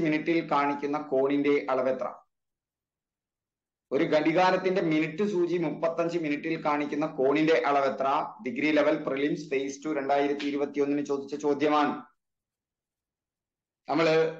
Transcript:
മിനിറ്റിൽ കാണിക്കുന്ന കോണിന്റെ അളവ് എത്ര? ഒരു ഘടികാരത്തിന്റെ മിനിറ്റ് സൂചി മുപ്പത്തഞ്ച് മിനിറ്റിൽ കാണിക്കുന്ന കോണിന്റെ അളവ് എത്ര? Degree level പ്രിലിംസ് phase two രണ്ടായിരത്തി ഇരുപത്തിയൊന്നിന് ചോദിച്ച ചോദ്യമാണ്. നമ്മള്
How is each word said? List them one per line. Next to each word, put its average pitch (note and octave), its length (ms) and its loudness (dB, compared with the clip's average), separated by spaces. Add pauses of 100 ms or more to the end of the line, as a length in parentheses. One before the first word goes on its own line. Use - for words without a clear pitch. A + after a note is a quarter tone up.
മിനിറ്റിൽ D#3+ 320 0 (140)
കാണിക്കുന്ന C#3+ 460 0 (140)
കോണിന്റെ C#3+ 420 2 (180)
അളവ് C3 220 0
എത്ര? - 140 -6 (1900)
ഒരു D#3+ 100 0 (100)
ഘടികാരത്തിന്റെ F#3 680 2 (100)
മിനിറ്റ് D#3 420 0
സൂചി F3 320 0
മുപ്പത്തഞ്ച് E3 600 -2
മിനിറ്റിൽ D3+ 300 -4 (100)
കാണിക്കുന്ന D3 400 -2 (140)
കോണിന്റെ D#3 360 4 (140)
അളവ് C#3 220 2
എത്ര? C3 180 -2 (380)
Degree C#3 220 -2 (100)
level D3+ 180 4 (100)
പ്രിലിംസ് C#3 440 -2
phase C#3 340 -4
two D#3 140 -4
രണ്ടായിരത്തി C#3+ 520 0
ഇരുപത്തിയൊന്നിന് C#3+ 600 -2
ചോദിച്ച C#3 240 -4 (100)
ചോദ്യമാണ്. C#3+ 500 2 (1900)
നമ്മള് D#3+ 260 2 (240)